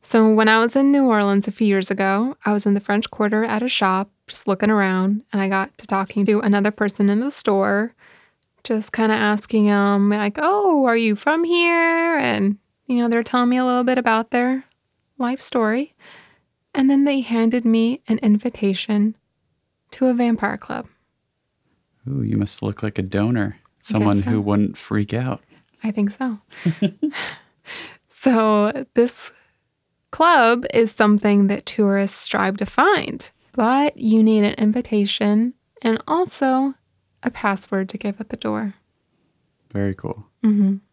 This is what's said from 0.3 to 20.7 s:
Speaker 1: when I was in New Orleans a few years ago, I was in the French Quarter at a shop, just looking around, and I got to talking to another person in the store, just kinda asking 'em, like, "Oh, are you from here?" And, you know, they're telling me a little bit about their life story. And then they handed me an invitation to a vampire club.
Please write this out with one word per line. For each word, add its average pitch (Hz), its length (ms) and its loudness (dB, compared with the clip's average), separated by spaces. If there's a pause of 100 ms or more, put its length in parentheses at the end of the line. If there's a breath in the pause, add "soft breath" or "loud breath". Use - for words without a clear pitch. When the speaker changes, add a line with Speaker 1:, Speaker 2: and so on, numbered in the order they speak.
Speaker 1:
when 220 160 2
I 220 100 4
was 233 180 0
in 277 160 4
New 277 140 4
Orleans 202 420 2
a 196 40 -6
few 220 140 -2
years 196 240 0
ago, 196 540 -2
I 208 80 0
was 208 120 -2
in 202 100 2
the 202 60 0
French 208 300 -4
Quarter 214 320 -2
at 220 200 -2
a 254 60 -4
shop, 196 400 -2 (200)
just - 180 -8
looking 202 240 0
around, 196 520 0 (100)
and 196 100 -2
I 190 60 -2
got 190 300 -4
to - 80 -20
talking 196 400 -2
to 214 140 2
another 202 300 2
person 202 400 0
in 208 80 0
the 269 120 -2
store, 202 640 0 (680 soft breath)
just 220 300 -6
kinda 220 220 0
asking 208 540 0
'em, 202 420 2
like, 208 300 -2
"Oh, 349 440 2
are 233 120 2
you 220 200 2
from 320 260 0
here?" 339 760 0
And, 208 400 0 (280)
you 247 120 -2
know, 240 100 0
they're 233 160 0
telling 247 240 0
me 247 80 2
a 254 80 0
little 247 180 0
bit 254 160 0
about 226 320 0
their 254 340 -2 (540)
life 254 220 -4
story. 240 540 -2 (840 soft breath)
And 269 140 4
then 277 140 4
they 277 160 0
handed 233 440 0
me 226 440 0
an 220 100 0
invitation 208 960 0 (760)
to 262 140 0
a 254 60 4
vampire 226 440 0
club. - 320 -10 (1160)